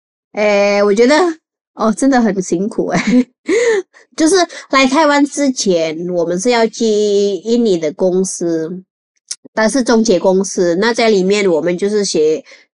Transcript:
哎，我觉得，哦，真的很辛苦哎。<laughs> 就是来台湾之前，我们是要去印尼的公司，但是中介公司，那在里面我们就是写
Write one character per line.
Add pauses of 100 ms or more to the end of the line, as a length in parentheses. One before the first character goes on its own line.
(320)
哎，
我
觉
得， (600)
哦，
真
的
很
辛
苦
哎。 (160)
<laughs>
就
是 (340)
来
台
湾
之
前，
我
们
是
要
去
印
尼
的
公
司， (720)
但
是
中
介
公
司，
那
在
里
面
我
们
就
是
写 (320)